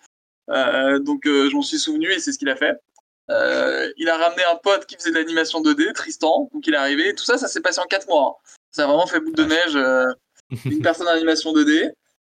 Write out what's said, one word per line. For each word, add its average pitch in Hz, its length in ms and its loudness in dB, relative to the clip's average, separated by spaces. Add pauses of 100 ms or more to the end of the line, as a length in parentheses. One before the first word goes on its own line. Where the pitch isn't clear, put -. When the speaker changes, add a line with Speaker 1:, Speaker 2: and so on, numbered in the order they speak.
(500)
Speaker 1:
Euh, 131 480 0
donc, 143 280 -4
euh, 143 220 4
je 139 60 -4
m'en 285 80 0
suis 160 160 -4
souvenu 160 320 -2
et 190 80 0
c'est 147 140 -6
ce 139 60 -8
qu'il 143 100 -4
a 131 80 0
fait. - 180 0 (560)
Euh, 131 680 0
il 165 100 -4
a 165 80 2
ramené 170 260 0
un 170 140 2
pote 196 300 0
qui - 100 -20
faisait 170 140 -6
de 160 60 0
l'animation 160 440 -2
deux 151 160 2
D, 349 160 0
Tristan, 311 600 -2
donc - 140 -10
il 156 80 2
est 143 40 2
arrivé. 143 320 0
Et 202 40 -2
tout - 100 -10
ça, - 140 2
ça 175 80 -6
s'est - 140 -6
passé 175 180 -2
en 180 60 -2
quatre 196 240 -4
mois, 151 320 0
hein. - 100 -20 (220)
Ça 151 120 -2
a - 40 2
vraiment 156 180 4
fait 175 140 0
boule 160 140 -6
de 156 100 4
Speaker 2:
Vache. 160 220 2
Speaker 1:
neige, 151 100 0
euh, 131 300 2 (440)
Speaker 2:
<laughs> 120 140 -10
Speaker 1:
une 147 180 -2
personne 165 240 0
en 170 60 2
animation 160 400 0
deux 151 120 6
D, 156 260 2 (360)